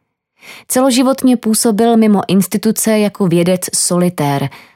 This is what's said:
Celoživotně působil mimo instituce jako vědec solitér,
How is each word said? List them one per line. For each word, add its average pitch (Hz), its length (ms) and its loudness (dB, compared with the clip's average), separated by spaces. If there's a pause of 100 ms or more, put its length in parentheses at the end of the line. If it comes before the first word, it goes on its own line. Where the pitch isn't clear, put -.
(680)
Celoživotně 254 680 2
působil 226 600 0
mimo 214 300 4
instituce 214 720 0
jako 202 280 -2
vědec 175 340 0 (120)
solitér, 156 760 -2 (260)